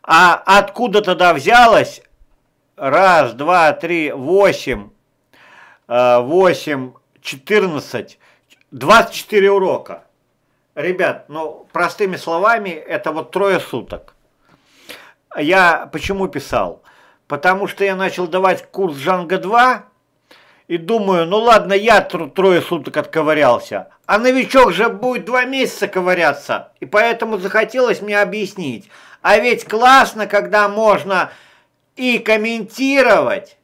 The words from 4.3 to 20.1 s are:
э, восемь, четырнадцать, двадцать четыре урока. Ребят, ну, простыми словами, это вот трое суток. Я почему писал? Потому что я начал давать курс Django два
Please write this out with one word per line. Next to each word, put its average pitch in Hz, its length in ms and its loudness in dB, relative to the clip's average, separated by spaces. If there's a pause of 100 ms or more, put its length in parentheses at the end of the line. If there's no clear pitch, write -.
э, 123 320 4
восемь, 139 720 0 (280)
четырнадцать, 151 960 -4 (520)
двадцать 165 440 2
четыре 202 360 2
урока. 180 540 -2 (680)
Ребят, 170 540 -4
ну, 151 420 -12
простыми 175 460 -4
словами, 196 540 -2
это 156 420 -8
вот 156 180 -10
трое 190 300 -2
суток. - 540 -14 (1200)
Я 170 560 0
почему 190 360 -6
писал? 117 540 -6 (460)
Потому 180 380 -2
что - 180 -4
я 196 100 -2
начал 185 320 -4
давать 180 440 -2
курс 180 260 -4
Django 175 400 -4
два 226 480 0 (840)